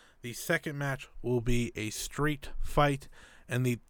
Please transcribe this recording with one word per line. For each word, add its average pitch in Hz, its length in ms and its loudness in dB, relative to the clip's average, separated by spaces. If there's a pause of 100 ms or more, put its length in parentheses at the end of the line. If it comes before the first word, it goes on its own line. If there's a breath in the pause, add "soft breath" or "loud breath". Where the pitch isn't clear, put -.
(220 soft breath)
The 120 100 -6
second 151 460 -2
match 139 300 -4 (140)
will 123 180 2
be 120 340 2
a 107 160 -4
street - 600 -2 (100)
fight. 143 480 2 (400 soft breath)
And 127 180 2
the 120 240 2